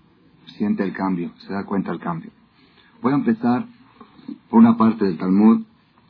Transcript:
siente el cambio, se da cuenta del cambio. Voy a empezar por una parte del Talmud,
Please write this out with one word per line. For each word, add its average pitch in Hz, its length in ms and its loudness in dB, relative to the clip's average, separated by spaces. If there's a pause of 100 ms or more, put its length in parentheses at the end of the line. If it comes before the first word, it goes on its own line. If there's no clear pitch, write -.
(560)
siente 104 260 -2
el 92 120 -6
cambio, 92 360 -4 (160)
se 92 60 -14
da 98 140 -8
cuenta 98 240 -6
del 85 100 -8
cambio. 82 300 -10 (720)
Voy 127 100 0
a 143 40 0
empezar 120 500 -2 (840)
por 113 120 4
una 117 180 6
parte 110 260 2
del 90 140 -2
Talmud, 104 420 4 (500)